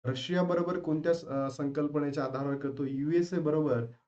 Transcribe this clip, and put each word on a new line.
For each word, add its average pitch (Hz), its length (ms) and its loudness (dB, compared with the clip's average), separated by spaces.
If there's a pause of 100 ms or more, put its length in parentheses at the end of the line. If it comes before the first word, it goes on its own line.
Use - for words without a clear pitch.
रशिया 175 380 0
बरोबर 175 360 2
कोणत्या 160 360 2
स-, 170 100 -6
अ, 135 260 -2
संकल्पनेच्या 147 720 0
आधारावर 139 320 -2
करतो, 143 280 -4
यूएसए 165 540 0
बरोबर, 147 460 2 (240)